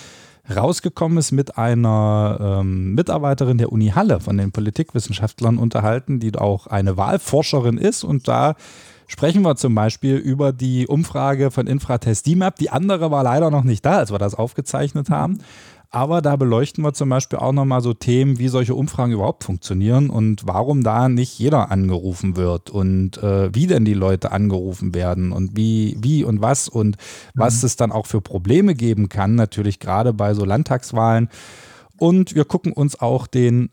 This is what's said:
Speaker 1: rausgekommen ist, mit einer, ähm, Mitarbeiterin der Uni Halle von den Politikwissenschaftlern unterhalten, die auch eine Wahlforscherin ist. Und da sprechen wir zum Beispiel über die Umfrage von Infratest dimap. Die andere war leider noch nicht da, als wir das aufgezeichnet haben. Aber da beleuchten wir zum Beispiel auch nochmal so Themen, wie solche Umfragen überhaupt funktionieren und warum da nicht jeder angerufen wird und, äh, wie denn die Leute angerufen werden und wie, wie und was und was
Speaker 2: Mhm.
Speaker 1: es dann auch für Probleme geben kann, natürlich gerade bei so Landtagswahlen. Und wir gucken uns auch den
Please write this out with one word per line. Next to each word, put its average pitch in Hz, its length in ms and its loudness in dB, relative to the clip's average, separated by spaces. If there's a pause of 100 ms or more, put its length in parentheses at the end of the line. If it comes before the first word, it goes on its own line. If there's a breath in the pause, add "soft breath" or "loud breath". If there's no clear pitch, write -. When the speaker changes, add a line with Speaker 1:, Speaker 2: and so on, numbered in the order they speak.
(540 loud breath)
Speaker 1:
rausgekommen 160 640 0
ist, 156 120 -2
mit 139 280 -2
einer, 107 1000 2
ähm, 95 340 -2
Mitarbeiterin 139 640 0
der 113 120 0
Uni 110 200 2
Halle 165 300 2
von 98 180 -2
den 98 120 -2
Politikwissenschaftlern 113 1080 -2
unterhalten, 117 640 -2
die 110 160 -4
auch 101 300 -2
eine 98 300 0
Wahlforscherin 123 800 0
ist. - 260 -2
Und 139 260 -2
da 127 260 2 (540 loud breath)
sprechen 170 340 0
wir 160 140 2
zum 120 180 0
Beispiel 110 420 0
über 139 380 0
die 127 320 -2
Umfrage 139 640 0
von 123 160 -2
Infratest 120 600 -2
dimap. 185 300 2
Die - 140 -4
andere 165 400 0
war 143 140 0
leider 147 260 2
noch 143 140 2
nicht 120 200 0
da, 175 140 4
als 110 120 0
wir 101 80 -2
das 101 160 -2
aufgezeichnet 139 760 -4
haben. 165 280 -2 (520 loud breath)
Aber 147 300 0
da 143 160 2
beleuchten 135 480 0
wir 147 80 0
zum 139 160 -2
Beispiel 131 300 -2
auch 127 140 0
nochmal 135 280 2
so 120 140 -2
Themen, 127 440 2
wie 123 100 0
solche 127 260 0
Umfragen 127 360 -2
überhaupt 107 340 -2
funktionieren 104 640 0
und 110 360 0
warum 120 360 0
da 117 260 2
nicht 123 300 0
jeder 120 320 2
angerufen 92 640 0
wird 87 320 -2
und, 95 540 0
äh, 98 320 0
wie 139 120 2
denn 147 200 2
die 104 80 2
Leute 95 360 0
angerufen 95 640 -2
werden 90 380 -2
und 95 240 -4
wie, 110 420 0
wie 143 260 0
und 107 180 0
was 131 260 0
und 107 300 0 (360 loud breath)
was 117 280 2
Speaker 2:
Mhm. 131 60 0
Speaker 1:
es - 80 -2
dann 117 140 0
auch 107 140 -4
für - 160 -2
Probleme 131 540 2
geben 113 340 0
kann, 104 260 0
natürlich 104 460 0
gerade 107 320 0
bei 104 220 0
so 104 100 -2
Landtagswahlen. 113 840 0 (640 loud breath)
Und 180 380 2
wir 151 100 2
gucken 170 300 -4
uns 143 260 -2
auch 127 260 -2
den 123 460 2